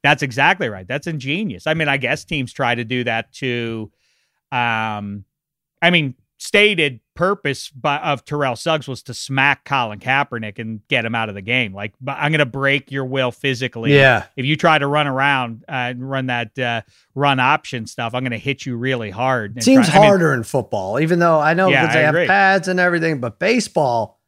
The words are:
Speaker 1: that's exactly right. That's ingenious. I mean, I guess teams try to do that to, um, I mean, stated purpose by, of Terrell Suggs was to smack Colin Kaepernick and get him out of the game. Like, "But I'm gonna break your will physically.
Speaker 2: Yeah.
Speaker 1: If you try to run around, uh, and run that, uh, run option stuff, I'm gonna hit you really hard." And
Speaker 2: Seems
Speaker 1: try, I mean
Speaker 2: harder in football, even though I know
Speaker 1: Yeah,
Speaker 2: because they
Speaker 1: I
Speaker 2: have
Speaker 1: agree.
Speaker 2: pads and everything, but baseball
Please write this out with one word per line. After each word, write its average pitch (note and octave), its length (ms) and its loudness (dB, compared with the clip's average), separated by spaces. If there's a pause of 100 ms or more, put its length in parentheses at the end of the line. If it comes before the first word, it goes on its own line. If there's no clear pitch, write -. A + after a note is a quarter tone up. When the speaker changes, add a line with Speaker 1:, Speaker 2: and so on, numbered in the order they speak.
Speaker 1:
that's C#3+ 180 4
exactly C#3 480 0
right. F#2+ 180 -12
That's C#3+ 200 -6
ingenious. D3 580 -6
I D#3 80 0
mean, D#3+ 140 -2
I C#3 100 0
guess C3 260 -4
teams C#3 300 -6
try A#2+ 220 0
to A#2+ 80 -6
do B2 220 -4
that A2+ 300 -4
to, A#2 560 -6 (600)
um, A2 760 -4 (560)
I E3+ 80 4
mean, D3+ 240 0 (320)
stated E3+ 540 2 (160)
purpose F3 540 -2
by, C#3+ 300 -2
of D3+ 240 -2
Terrell C#3+ 320 -2
Suggs D#3+ 320 -2
was B2+ 160 -10
to B2 100 -14
smack C3+ 520 -2
Colin A#2 340 -2
Kaepernick B2 600 -4
and A2 300 -10
get B2 140 0
him A2+ 120 -4
out A2+ 140 -2
of G2 60 -10
the G2+ 60 -10
game. A2+ 320 -2
Like, G2+ 260 -10
"But C3+ 200 -10
I'm D3+ 120 0
gonna D3+ 140 2
break C#3 460 -2
your C3+ 140 -4
will B2+ 260 -2
physically. B2 640 -2
Speaker 2:
Yeah. C3 300 6 (120)
Speaker 1:
If C3 80 -4
you D3+ 100 0
try D#3 220 4
to C#3+ 80 0
run C#3+ 220 0
around, C3 600 -2
uh, - 40 -14
and B2+ 380 -6
run C3+ 180 -4
that, A#2+ 320 -4
uh, A#2 220 -2 (340)
run C3+ 240 2
option B2+ 480 0
stuff, A#2 260 -6
I'm B2+ 100 -4
gonna A#2+ 140 -4
hit C3+ 280 -6
you B2 120 -6
really A#2+ 320 -4
hard." A2+ 460 -2
And B2 80 -8
Speaker 2:
Seems B3+ 260 6
Speaker 1:
try, E3+ 80 4
I - 40 8
mean G#3+ 80 8
Speaker 2:
harder E3+ 240 4
in A#2+ 100 -2
football, G#2+ 560 -2
even E3 200 2
though E3 200 4
I D#3 140 2
know F#3 160 4
Speaker 1:
Yeah, C3+ 120 4
Speaker 2:
because A2+ 140 2
they D#3 60 4
Speaker 1:
I - 40 4
Speaker 2:
have D3+ 100 2
Speaker 1:
agree. E3+ 120 2
Speaker 2:
pads F#3+ 400 4
and F3+ 120 0
everything, E3 400 2
but A#2 200 -8
baseball D3+ 880 0